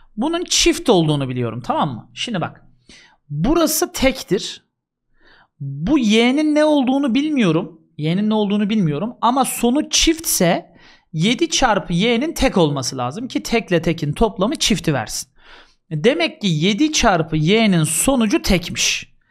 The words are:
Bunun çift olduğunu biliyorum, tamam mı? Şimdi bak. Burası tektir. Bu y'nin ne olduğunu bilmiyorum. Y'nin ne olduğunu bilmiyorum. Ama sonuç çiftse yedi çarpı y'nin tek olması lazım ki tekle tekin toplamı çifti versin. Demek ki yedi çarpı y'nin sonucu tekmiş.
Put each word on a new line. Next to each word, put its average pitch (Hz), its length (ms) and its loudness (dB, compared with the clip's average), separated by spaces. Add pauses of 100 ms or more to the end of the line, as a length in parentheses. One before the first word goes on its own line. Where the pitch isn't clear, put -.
(160)
Bunun 330 280 -2
çift - 460 0
olduğunu 151 380 2
biliyorum, 123 360 -6
tamam 196 300 -2
mı? - 200 -16
Şimdi 202 260 -6
bak. - 240 -10 (640)
Burası 302 640 0
tektir. - 720 -2 (960)
Bu 147 380 -2
y'nin 254 560 2
ne 302 100 4
olduğunu 277 500 2
bilmiyorum. 240 640 0 (180)
Y'nin 175 320 -2
ne 220 40 0
olduğunu 208 360 0
bilmiyorum. 190 500 -2
Ama 247 240 2
sonuç 269 480 -2
çiftse 294 800 0 (380)
yedi 220 380 0
çarpı 202 420 0
y'nin 233 400 0
tek - 260 0
olması 143 380 0
lazım 143 320 -6
ki 302 140 -6
tekle 180 400 0
tekin 160 300 -2
toplamı 214 440 0
çifti - 380 0
versin. - 360 -6 (600)
Demek 302 500 0
ki 208 60 -2
yedi 196 460 2
çarpı 170 440 0
y'nin 180 480 2
sonucu 262 580 0
tekmiş. - 680 -2 (200)